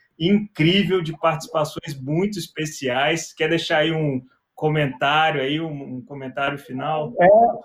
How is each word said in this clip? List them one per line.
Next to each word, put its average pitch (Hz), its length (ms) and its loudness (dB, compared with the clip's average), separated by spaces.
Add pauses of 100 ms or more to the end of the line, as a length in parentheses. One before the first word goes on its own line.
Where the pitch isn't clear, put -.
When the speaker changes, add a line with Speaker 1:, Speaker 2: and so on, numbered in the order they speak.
(180)
Speaker 1:
incrível 185 840 2
de 160 180 -6
participações 156 840 -4
muito 175 380 -2
especiais. 151 960 -4
Quer 160 160 -2
deixar 165 300 0
aí 160 120 2
um 147 320 -2 (320)
comentário, 151 840 0
aí, 147 180 -2
um, 143 380 -8
um 123 40 -10
comentário 139 560 -6
final? 139 640 -6
Speaker 2:
É, 175 80 8 (380)